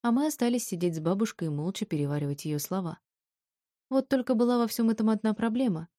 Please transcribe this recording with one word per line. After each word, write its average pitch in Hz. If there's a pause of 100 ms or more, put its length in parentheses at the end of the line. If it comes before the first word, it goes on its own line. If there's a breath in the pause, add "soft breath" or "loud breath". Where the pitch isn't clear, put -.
А 240
мы 277
остались 240
сидеть 175
с 160
бабушкой 180
и -
молча 160
переваривать 147
её 151
слова. 180 (880)
Вот 262
только 254
была 240
во 233
всём 226
этом 220
одна 220
проблема. 226